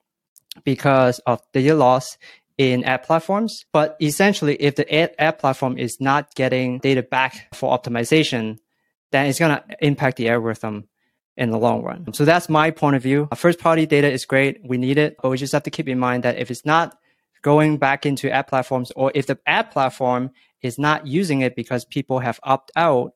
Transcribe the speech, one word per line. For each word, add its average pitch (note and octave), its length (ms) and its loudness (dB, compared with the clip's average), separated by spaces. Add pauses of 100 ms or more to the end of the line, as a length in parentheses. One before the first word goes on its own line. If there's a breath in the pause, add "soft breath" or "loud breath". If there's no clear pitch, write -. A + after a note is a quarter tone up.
(640)
because C3 560 2
of A#2+ 200 -2 (120)
data C3+ 220 2
loss C3 440 2 (380 loud breath)
in B2+ 260 2
ad B2+ 220 -2
platforms. G3 680 -2
But D3+ 300 2
essentially, D#3 540 2
if C#3+ 180 0
the - 180 -2
ad, D#3 240 2
ad D#3 220 0
platform C3 400 -2
is B2 220 -6
not C#3+ 340 0
getting B2+ 460 -2
data C3 240 0
back C3 500 -4
for C3 240 0
optimization, A#2 800 -2 (540)
then C#3 140 2
it's C3+ 120 -2
gonna D#3 240 2 (160)
impact C#3+ 380 0
the A2+ 120 -2
algorithm A2+ 600 -4 (480)
in A#2+ 160 -2
the A2+ 60 -2
long A#2 260 0
run. D#3 280 -10
So D3 120 -2
that's E3+ 240 4
my D#3 240 2
point D3 240 2
of B2 80 -2
view. C#3+ 260 0
Uh, - 60 -6
first F3 240 2
party D#3+ 260 2
data C#3+ 240 4
is C3 140 -4
great. C3+ 400 0
We B2+ 120 -4
need C3 220 0
it, D3+ 240 0
but C3 60 0
we C3 80 0
just C3+ 160 -6
have D3 100 0
to - 80 -10
keep D#3 160 -8
in B2+ 140 -4
mind B2 240 0
that B2 140 0
if B2 120 -6
it's - 160 -12
not D#3+ 320 0 (440)
going D3+ 340 4
back C#3 280 0
into C#3 240 -2
ad C3+ 200 -2
platforms, B2+ 480 -2
or C3+ 180 0
if C#3 140 -2
the C3+ 180 -4
ad G3+ 240 0
platform B2+ 600 -2 (280 soft breath)
is B2 200 -8
not D3+ 260 0
using D3 360 -2
it B2+ 120 -2
because A#2+ 300 -6
people C3+ 340 -6
have B2 240 -6
opted C3+ 320 -2
out D3+ 420 2